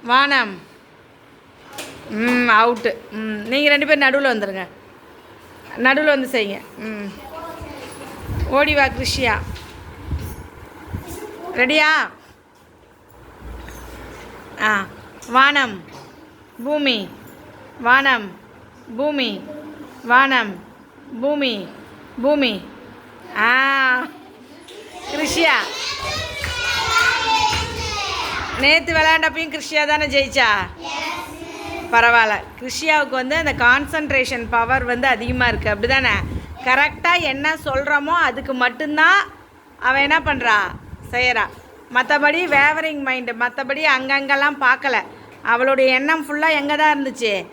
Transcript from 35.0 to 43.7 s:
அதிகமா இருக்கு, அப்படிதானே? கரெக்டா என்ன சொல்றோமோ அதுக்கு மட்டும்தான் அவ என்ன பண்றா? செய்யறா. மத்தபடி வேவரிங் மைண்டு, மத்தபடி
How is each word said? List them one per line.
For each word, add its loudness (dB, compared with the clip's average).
அதிகமா 2
இருக்கு, 0
அப்படிதானே? 2
கரெக்டா 2
என்ன -2
சொல்றோமோ 0
அதுக்கு -4
மட்டும்தான் 2
அவ 2
என்ன 2
பண்றா? 2
செய்யறா. 0
மத்தபடி 2
வேவரிங் 2
மைண்டு, -4
மத்தபடி -2